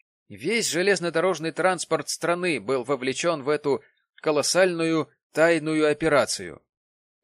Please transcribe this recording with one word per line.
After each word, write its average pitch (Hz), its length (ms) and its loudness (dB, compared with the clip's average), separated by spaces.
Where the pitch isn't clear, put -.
Весь 160 400 -4
железнодорожный 165 840 0
транспорт 165 580 -2
страны 170 520 -2
был 123 240 -2
вовлечен 135 580 -2
в 123 60 -4
эту 147 340 0
колоссальную 165 960 2
тайную 156 580 2
операцию. 127 720 0